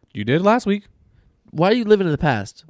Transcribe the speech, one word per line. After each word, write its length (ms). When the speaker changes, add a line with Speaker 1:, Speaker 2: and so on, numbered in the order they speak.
Speaker 1:
You 100
did 180
last 240
week. 180
Speaker 2:
Why 200
are 40
you 120
living 220
in 40
the 60
past? 520